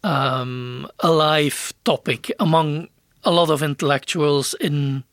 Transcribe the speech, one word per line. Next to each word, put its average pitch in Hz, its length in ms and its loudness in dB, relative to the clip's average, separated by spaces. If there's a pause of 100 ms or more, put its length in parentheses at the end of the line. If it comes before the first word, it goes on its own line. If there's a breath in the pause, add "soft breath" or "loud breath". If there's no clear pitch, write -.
um, 127 840 -4 (120)
alive 156 720 2 (120)
topic - 560 -2
among 160 480 2 (360)
a 202 60 4
lot 170 200 4
of 147 120 2
intellectuals 143 960 0
in 139 520 -2